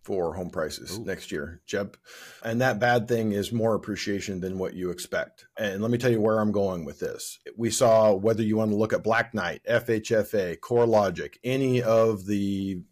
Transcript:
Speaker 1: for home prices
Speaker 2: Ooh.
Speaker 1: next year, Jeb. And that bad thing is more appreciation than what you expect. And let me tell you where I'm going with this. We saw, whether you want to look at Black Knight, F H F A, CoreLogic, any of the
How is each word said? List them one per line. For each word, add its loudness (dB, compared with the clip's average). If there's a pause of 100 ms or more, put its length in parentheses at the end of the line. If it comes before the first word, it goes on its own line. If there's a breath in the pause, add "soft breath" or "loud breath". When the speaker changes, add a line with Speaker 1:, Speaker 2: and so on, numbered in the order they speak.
Speaker 1:
for -2
home -6
prices -6
Speaker 2:
Ooh. -10
Speaker 1:
next -8
year, -8
Jeb. -6 (460 loud breath)
And -2
that 0
bad 2
thing 0
is -2
more 0
appreciation -4
than -6
what -4
you -4
expect. -6 (100)
And -4
let 0
me 2
tell 2
you 2
where 4
I'm 2
going 0
with -12
this. -8 (180)
We -2
saw, 6
whether 2
you 2
want 2
to 0
look 0
at 0
Black 0
Knight, -4
F 0
H 0
F 0
A, 0
CoreLogic, 2
any 0
of 4
the -2